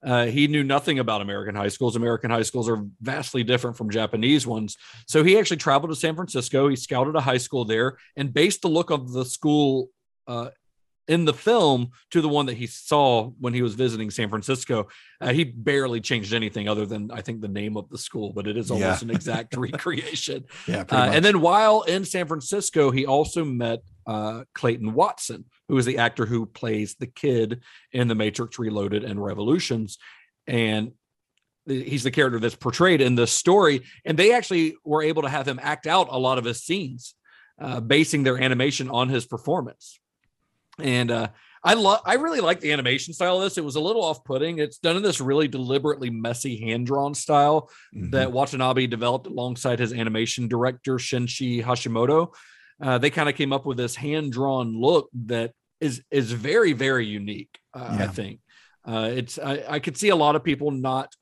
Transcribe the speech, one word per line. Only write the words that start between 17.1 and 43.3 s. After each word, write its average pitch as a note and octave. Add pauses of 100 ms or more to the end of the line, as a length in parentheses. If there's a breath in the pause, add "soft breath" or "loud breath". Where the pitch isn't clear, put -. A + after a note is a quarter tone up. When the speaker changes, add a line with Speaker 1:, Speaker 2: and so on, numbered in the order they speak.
Speaker 1:
think, A2+
the G#2+
name G#2
of G#2
the -
school, G#2
but G2+
it G#2
is A2+
almost F#2+
Speaker 2:
Yeah. A#2
Speaker 1:
an A#2
exact A#2
Speaker 2:
<laughs> -
Speaker 1:
recreation. C3+ (220 loud breath)
Speaker 2:
Yeah, G2+
pretty B2+
Speaker 1:
Uh, B2
Speaker 2:
much. C3
Speaker 1:
and E3
then G3+
while G#3+
in F3+
San F3
Francisco, D3+
he C3+
also D3
met, A#2+ (260)
uh, A2 (100)
Clayton A2+
Watson, C3+ (220)
who C3+
is B2
the B2
actor A#2
who A2+
plays G#2+
the B2
kid A#2+ (280 loud breath)
in B2
The A2+
Matrix G#2+
Reloaded G#2
and G2+
Revolutions. A2 (480 loud breath)
And A2+ (760)
th-, C3+
he's C3+
the C3
character B2+
that's A2+
portrayed D#3+
in B2
this A#2+
story. F3 (240 loud breath)
And D#3+
they F#3
actually F3
were D3+
able D#3
to C#3
have C#3
him C3
act D3
out E3+
a C3
lot B2+
of A#2+
his A#2+
scenes, C#3 (440 soft breath)
uh, C3
basing D3
their C3
animation C3
on B2
his B2
performance. - (840)
And, B2
uh, A2+ (340 soft breath)
I F#3+
lo-, G#3+
I F#3
really D4+
like F3+
the D3+
animation C3+
style F3+